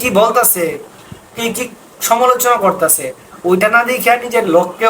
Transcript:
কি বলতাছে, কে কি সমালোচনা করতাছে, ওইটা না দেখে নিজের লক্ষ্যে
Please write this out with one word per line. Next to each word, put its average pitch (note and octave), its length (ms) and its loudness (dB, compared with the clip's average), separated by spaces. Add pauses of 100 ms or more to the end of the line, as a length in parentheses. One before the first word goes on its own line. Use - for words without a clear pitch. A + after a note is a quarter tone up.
কি B3 80 -2 (120)
বলতাছে, A3+ 440 0 (720)
কে A#3 80 -6 (120)
কি B3+ 80 -6 (440)
সমালোচনা B3 560 2
করতাছে, D#3+ 400 0 (440)
ওইটা F#3 260 2
না A#3 140 4
দেখে A#3 240 0 (120)
নিজের A#3 200 -2 (120)
লক্ষ্যে A3 340 0